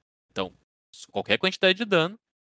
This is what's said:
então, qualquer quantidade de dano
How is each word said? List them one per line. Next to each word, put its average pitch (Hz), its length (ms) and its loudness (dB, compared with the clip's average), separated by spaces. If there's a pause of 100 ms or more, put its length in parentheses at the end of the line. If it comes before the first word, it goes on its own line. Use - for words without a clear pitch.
(300)
então, 95 220 -6 (580)
qualquer 101 280 0
quantidade 185 400 0
de 233 60 -6
dano 196 340 0 (280)